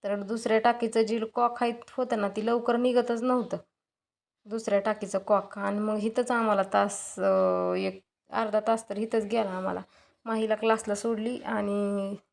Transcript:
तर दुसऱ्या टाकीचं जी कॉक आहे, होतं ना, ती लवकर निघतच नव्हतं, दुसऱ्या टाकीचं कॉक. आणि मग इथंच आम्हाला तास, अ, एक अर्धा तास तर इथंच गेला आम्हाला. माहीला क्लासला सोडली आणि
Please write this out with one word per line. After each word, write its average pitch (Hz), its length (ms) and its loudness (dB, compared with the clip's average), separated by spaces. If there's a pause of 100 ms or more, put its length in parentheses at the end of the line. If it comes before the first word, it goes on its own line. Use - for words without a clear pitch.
तर 202 120 -2
दुसऱ्या 220 420 0
टाकीचं 226 440 2
जी 220 180 0 (140)
कॉक 240 280 2
आहे, 233 100 0 (240)
होतं 240 240 0
ना, 202 80 0
ती 214 180 -4
लवकर 233 300 2
निघतच 240 460 2
नव्हतं, 247 340 0 (880)
दुसऱ्या 214 360 0
टाकीचं 208 380 -2
कॉक. 196 400 0
आणि 202 200 -2
मग 214 200 -2
इथंच 226 320 -2
आम्हाला 220 320 4
तास, 202 560 0
अ, 190 120 2 (460)
एक 190 240 -4 (320)
अर्धा 214 280 0
तास 226 300 -2
तर 196 60 -6
इथंच 220 280 0
गेला 208 260 -2
आम्हाला. 185 300 -4 (440)
माहीला 220 300 0
क्लासला 220 400 0
सोडली 226 440 -4
आणि 202 760 -2 (180)